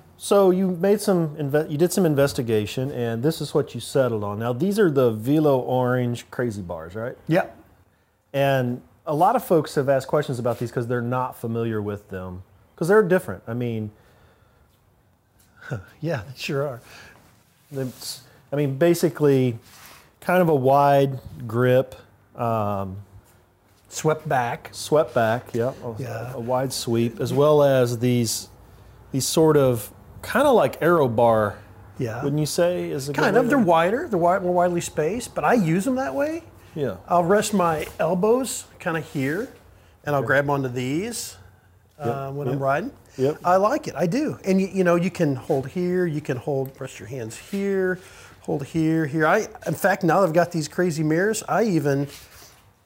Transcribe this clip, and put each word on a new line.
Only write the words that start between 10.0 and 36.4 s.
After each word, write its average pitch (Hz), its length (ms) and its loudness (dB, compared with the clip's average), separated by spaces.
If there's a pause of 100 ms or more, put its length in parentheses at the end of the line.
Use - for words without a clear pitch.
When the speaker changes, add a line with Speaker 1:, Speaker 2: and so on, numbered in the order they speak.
Speaker 1:
questions 147 300 -2
about 120 200 -2
these 120 120 -6
'cause 120 180 -4
they're 123 120 -2
not 127 380 -4
familiar 113 420 -4
with 101 300 -8
them, 92 320 -12 (340)
'cause 160 120 -4
they're 214 140 6
different. 170 460 0
I 113 60 -6
mean, 113 380 -4 (1800)
Speaker 2:
<laughs> 117 100 -8 (220)
Yeah, 151 260 -4
they 131 80 -16
sure 147 320 -4
are. 120 120 -12 (920)
Speaker 1:
it's, 131 480 -10 (320)
I 139 40 -4
mean, 139 200 0
basically, 143 840 2 (640)
kind 185 220 2
of 165 80 4
a 156 40 4
wide 139 640 4 (280)
grip, 127 480 2 (420)
um, 104 640 -4 (880)
Speaker 2:
Swept 156 400 -2
back. 127 440 -2
Speaker 1:
Swept 160 420 0
back, 117 400 0
yep. 120 280 -2
A, 120 160 -10
Speaker 2:
Yeah. 117 360 -10
Speaker 1:
a 131 60 -10
wide 127 340 -2
sweep, 117 460 -2
as 120 120 -2
well 147 300 6
as 127 380 4
these, 120 480 0 (640)
these 131 140 -4
sort 156 300 4
of, 127 340 2 (320)
kinda 285 280 2
like 180 320 2
aero 156 260 4
bar, 113 480 2 (420)
Speaker 2:
Yeah. 120 240 -6
Speaker 1:
wouldn't 143 160 -2
you 151 80 0
say? 175 440 -2
Is 143 180 -8
a 147 60 -4
good 139 80 -2
Speaker 2:
Kind 190 140 2
Speaker 1:
way 240 40 4
Speaker 2:
of. 262 60 4
Speaker 1:
to - 20 0
Speaker 2:
They're 285 100 4
wider. 180 420 4
They're 339 100 -8 (100)
wi-, 175 200 4
more 180 120 -2
widely 175 300 2
spaced, 175 520 -4
but 151 100 -4
I 175 100 4
use 190 320 2
them 262 100 0
that 269 180 -4
way. 311 300 -4 (300)